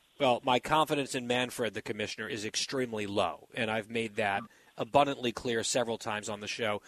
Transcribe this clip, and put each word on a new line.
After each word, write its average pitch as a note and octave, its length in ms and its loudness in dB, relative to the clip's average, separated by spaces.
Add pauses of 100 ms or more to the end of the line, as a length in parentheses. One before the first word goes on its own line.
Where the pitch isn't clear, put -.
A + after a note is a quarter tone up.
(200)
Well, B2+ 240 4
my B2+ 160 4
confidence D3+ 560 2
in B2 120 -4
Manfred, B2 460 0
the G#2+ 80 -6
commissioner, G#2+ 460 -4
is G#2+ 160 -4
extremely A2+ 640 -2
low, G2+ 480 0
and A2+ 160 -2
I've A2 180 -2
made A2+ 280 -4
that G#2 240 2 (380)
abundantly B2+ 520 2
clear A2+ 320 -2
several A2+ 340 0
times G#2 320 -4
on G#2 100 -6
the G#2 80 -8
show. G#2 400 -2